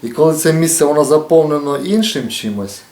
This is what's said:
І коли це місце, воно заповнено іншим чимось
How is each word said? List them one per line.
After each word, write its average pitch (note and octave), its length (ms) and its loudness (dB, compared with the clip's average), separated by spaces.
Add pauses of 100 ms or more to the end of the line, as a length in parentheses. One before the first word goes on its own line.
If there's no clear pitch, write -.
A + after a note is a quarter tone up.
І A#2+ 60 -8
коли D#3 240 2
це D#3+ 200 0
місце, D#3+ 320 2
воно D3 200 2
заповнено D3 720 2
іншим F#3+ 520 -2
чимось G2+ 520 -8 (100)